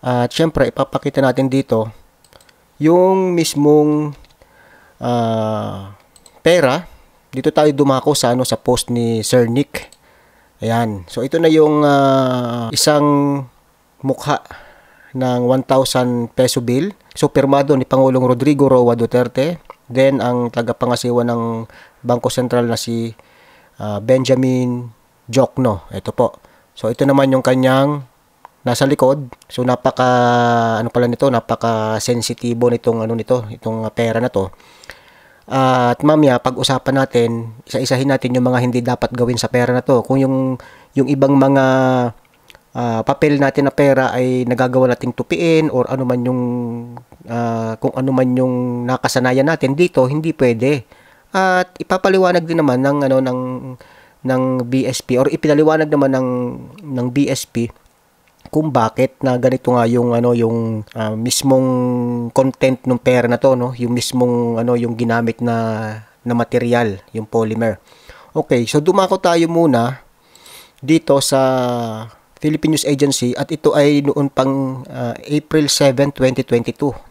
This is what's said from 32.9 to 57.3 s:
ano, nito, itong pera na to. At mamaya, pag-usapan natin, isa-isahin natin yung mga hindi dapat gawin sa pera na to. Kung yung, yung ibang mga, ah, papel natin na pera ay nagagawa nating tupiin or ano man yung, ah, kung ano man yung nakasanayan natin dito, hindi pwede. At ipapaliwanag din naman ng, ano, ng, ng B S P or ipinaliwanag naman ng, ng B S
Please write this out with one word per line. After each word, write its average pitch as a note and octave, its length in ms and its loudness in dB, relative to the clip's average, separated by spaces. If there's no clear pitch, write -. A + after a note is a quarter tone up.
ano, A2+ 80 -4
nito, A2+ 300 -2
itong A2+ 380 -6
pera A2+ 260 -2
na A#2+ 140 -2
to. F#2+ 180 -2
At B2+ 540 0
mamaya, D3 400 4
pag-usapan C3 560 -2
natin, A#2 580 -2
isa-isahin C3 400 -2
natin C3 260 0
yung B2 140 2
mga B2 160 0
hindi B2 160 0
dapat A#2+ 320 -2
gawin B2 240 -2
sa A#2 160 -4
pera B2 240 0
na B2+ 80 -2
to. C3 180 2
Kung C3 140 0
yung, C3 400 0
yung C3+ 160 0
ibang C#3 240 2
mga, C3+ 300 4
ah, A#2 320 -4
papel D3 320 2
natin C#3 320 0
na C3+ 80 -2
pera C3 400 2
ay B2+ 320 0
nagagawa B2+ 480 2
nating B2+ 160 -6
tupiin E3 560 0
or B2 240 0
ano C3 160 -2
man B2 160 0
yung, B2+ 180 0
ah, A2+ 560 -4
kung C3+ 160 -2
ano C3 160 0
man B2+ 160 2
yung B2 560 -2
nakasanayan B2+ 560 0
natin D3 320 0
dito, D3 320 2
hindi D#3 240 -4
pwede. B2+ 560 0
At F#3 480 0
ipapaliwanag F#3 640 2
din E3 160 0
naman B2+ 160 2
ng, C#3 320 0
ano, C3 80 4
ng, B2+ 200 -2
ng C3 180 0
B C3 160 0
S - 160 -6
P B2 160 0
or C3+ 80 2
ipinaliwanag D#3 640 2
naman C#3 240 2
ng, C3 120 -2
ng B2+ 240 -4
B C#3 160 0
S C3+ 160 -4